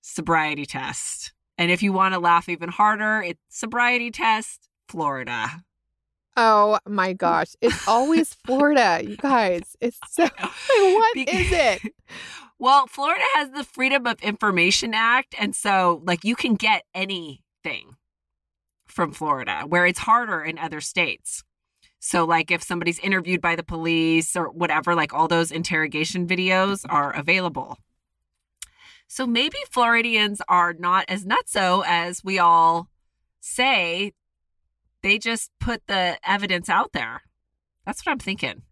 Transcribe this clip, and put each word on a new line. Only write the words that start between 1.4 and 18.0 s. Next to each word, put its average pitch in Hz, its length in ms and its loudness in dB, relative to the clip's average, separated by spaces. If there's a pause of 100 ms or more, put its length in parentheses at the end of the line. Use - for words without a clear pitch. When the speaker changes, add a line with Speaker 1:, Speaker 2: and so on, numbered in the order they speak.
Speaker 1:
And 170 120 0
if 180 120 0
you 202 100 0
wanna 190 260 2
laugh 170 300 2
even 170 220 -6
harder, 214 520 2
it's 175 180 -10 (100)
Sobriety 240 600 -2
Test, 220 580 -2 (200)
Florida. 135 720 -4 (760)
Speaker 2:
Oh 214 400 6 (100)
my 190 240 0
gosh. 170 360 0 (120)
It's - 260 -2
always 285 480 2
Speaker 1:
<laughs> - 120 -20
Speaker 2:
Florida, 254 600 4
you 208 120 -10
guys. 214 640 0
It's 240 180 -4 (100)
so, - 160 2 (140)
Speaker 1:
I - 40 -8 (360)
know. 381 160 6
Speaker 2:
<laughs> - 0 -
what 453 200 4
Speaker 1:
Be- 269 160 -4
Speaker 2:
is 359 220 0
it? 226 460 0
Speaker 1:
<laughs> - 40 -20 (540)
Well, 269 300 6
Florida 302 380 -2 (100)
has 285 160 0
the 269 140 -8
Freedom 262 420 -2
of 226 160 -4
Information 208 720 0
Act. 233 440 2
And - 180 -4
so, 185 500 2
like, 175 180 -2
you 233 120 0
can 233 180 0
get 214 300 0 (100)
anything 165 1000 -10 (920)